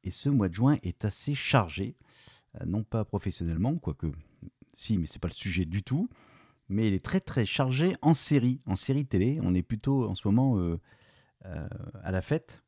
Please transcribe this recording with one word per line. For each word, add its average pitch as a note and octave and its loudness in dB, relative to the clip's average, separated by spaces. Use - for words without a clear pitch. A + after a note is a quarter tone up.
Et F#2 -4
ce - -4
mois A2 4
de E2 -6
juin B2+ 4
est F2+ -6
assez A2 -4
chargé, G2 -4
euh, - -8
non G#2 -2
pas A2 -4
professionnellement, F#2 -2
quoique D#2 -4
si, - -2
mais D#2+ 0
c'est - -12
pas F2 -4
le - -10
sujet F2+ -2
du F#2 -4
tout. F3 -2
Mais A2 2
il G2 2
est F#2 0
très, - 0
très - 0
chargé C#3 0
en D#3+ 8
série, B2+ 4
en F#2+ 0
série C3+ 0
télé. B2 2
On F#2 2
est F2+ 2
plutôt B2 0
en G2 -4
ce - -4
moment, A#2+ 4
euh, E2+ 0
euh, E2 -8
à - -4
la F#2+ 0
fête. - -4